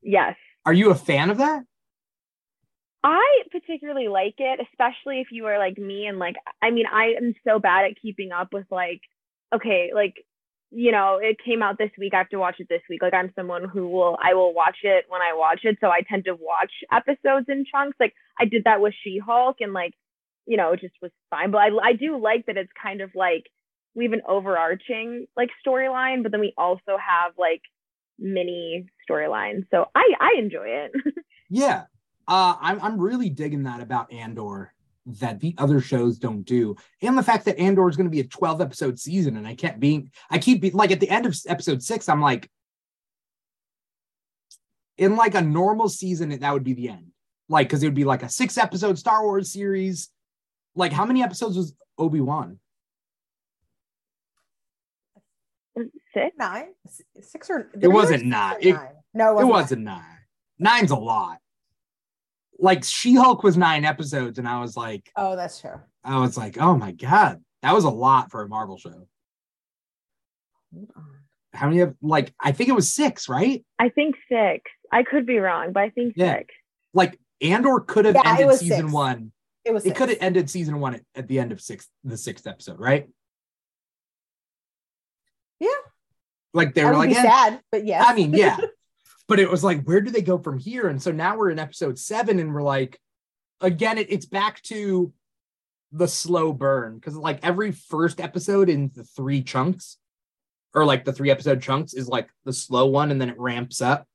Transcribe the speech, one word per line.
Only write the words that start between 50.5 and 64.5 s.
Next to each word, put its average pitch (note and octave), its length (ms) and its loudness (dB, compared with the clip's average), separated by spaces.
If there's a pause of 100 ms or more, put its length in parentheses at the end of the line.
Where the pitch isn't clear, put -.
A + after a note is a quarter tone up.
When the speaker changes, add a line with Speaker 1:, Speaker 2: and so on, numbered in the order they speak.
Speaker 2:
Like, F3 180 -2
how E3 140 -2
many B3+ 160 2
episodes G#3+ 340 -4
was E3+ 200 -4 (220)
Obi-Wan? D#3 600 -2 (3500)
Speaker 1:
Six? D4 260 -4
Speaker 3:
Nine? A#3 300 -8 (180)
S-, - 140 -20 (200)
six - 300 -20
or D4 180 -6 (100)
Speaker 2:
It F3+ 80 0
wasn't E3 360 4
Speaker 3:
either B2 60 -2
Speaker 2:
nine. G2+ 260 -2
Speaker 3:
six B2+ 100 -2
or F#3 40 6
Speaker 2:
It, F#3 40 4
Speaker 3:
nine. C#3 140 -6 (260)
No, A3 120 2
it A3 40 6
Speaker 2:
it A3 60 4
Speaker 3:
wasn't A#3+ 160 4
Speaker 2:
wasn't C#3 320 0
Speaker 3:
nine. G#2 120 -12 (600)
Speaker 2:
nine. A3 220 4
Nine's F#3 120 2
a C#3 40 2
lot. A#2 420 -4 (1200)
Like, F#3 280 2
She-Hulk B3 580 6
was F#3 140 6
nine D#3+ 260 4
episodes, C#3+ 560 -4
and A#2+ 80 -6
I A#2+ 140 -4